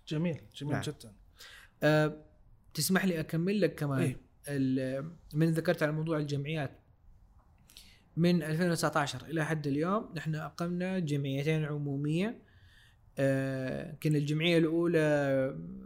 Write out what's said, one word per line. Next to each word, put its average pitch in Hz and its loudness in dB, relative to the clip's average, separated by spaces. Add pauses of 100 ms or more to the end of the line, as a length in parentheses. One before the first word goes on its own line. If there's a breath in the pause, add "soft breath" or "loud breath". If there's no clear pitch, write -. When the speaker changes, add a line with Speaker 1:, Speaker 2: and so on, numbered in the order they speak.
Speaker 1:
جميل، 160 -2 (140)
جميل 143 -6
Speaker 2:
نعم. 104 -2
Speaker 1:
جدا. - -10 (720 loud breath)
Speaker 2:
آه، 151 4 (580)
تسمح 185 2
لي 170 2
أكمل 175 0
لك 170 2
كمان؟ 139 -2
Speaker 1:
إيه. 127 0 (320)
Speaker 2:
ال-، 135 -2 (240)
من 165 4
ذكرت 165 0
على 151 2
موضوع 156 -2
الجمعيات، 143 -4 (1500 loud breath)
من 170 4
ألفين 156 0
وتسعتاشر 151 0
إلى 156 -2
حد 151 -2
اليوم 165 0
نحن 151 -4
أقمنا 175 -4
جمعيتين 143 0
عمومية. 147 -2 (800 soft breath)
آه، 135 -2
كان 156 2
الجمعية 156 2
الأولى 156 2 (280)